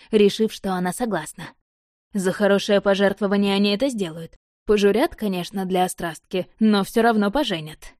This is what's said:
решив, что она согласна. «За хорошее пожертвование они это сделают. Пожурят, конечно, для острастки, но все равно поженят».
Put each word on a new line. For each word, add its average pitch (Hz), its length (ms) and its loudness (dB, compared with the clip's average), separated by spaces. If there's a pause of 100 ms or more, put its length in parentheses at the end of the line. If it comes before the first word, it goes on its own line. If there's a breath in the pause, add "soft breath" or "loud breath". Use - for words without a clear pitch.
(120)
решив, 208 420 2
что 190 200 -6
она 180 200 -4
согласна. 180 520 -6 (680)
«За 185 200 0
хорошее 202 480 2
пожертвование 196 760 0
они 202 180 2
это 240 160 -2
сделают. 170 460 -8 (320)
Пожурят, 208 480 2
конечно, 190 500 -6
для 180 200 2
острастки, 175 640 -8 (120)
но 208 240 4
все - 180 0
равно 220 300 2
поженят». 170 680 -6